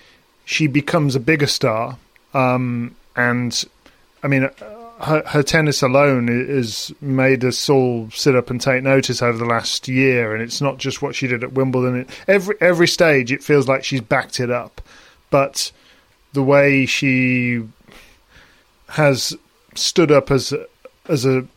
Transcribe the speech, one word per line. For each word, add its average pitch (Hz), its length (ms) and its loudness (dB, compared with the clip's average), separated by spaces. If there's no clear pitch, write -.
she - 220 -2
becomes 143 480 0
a 131 60 -2
bigger 147 260 0
star. 120 520 -2
Um, 127 600 -2
and, 120 480 -2
I 147 60 -2
mean, 135 200 2
her, 151 260 0
her 147 160 0
tennis 151 400 0
alone 131 460 2
i-, 123 240 -2
has 117 480 -4
made 131 440 2
us 123 240 -2
all 123 420 0
sit - 240 2
up 123 160 0
and 123 100 -6
take 131 220 -2
notice 135 400 0
over 120 140 0
the 117 80 -6
last 117 440 -4
year, 127 460 0
and 110 80 -4
it's 117 180 -8
not 135 180 -2
just 131 240 -8
what 139 120 -6
she - 120 -4
did 123 180 -4
at 123 80 -10
Wimbledon. 127 480 -2
It, 127 100 -12
every, 196 340 0
every 170 280 4
stage, 139 440 2
it 139 120 -6
feels 143 240 2
like 135 160 -2
she's 135 160 -4
backed 127 400 -4
it 120 100 -4
up. 120 300 -8
But 139 400 0
the 139 100 0
way 139 440 4
she 127 760 0
has 143 480 0
stood - 360 2
up 139 200 4
as, 139 240 0
as 131 180 0
a, 131 200 0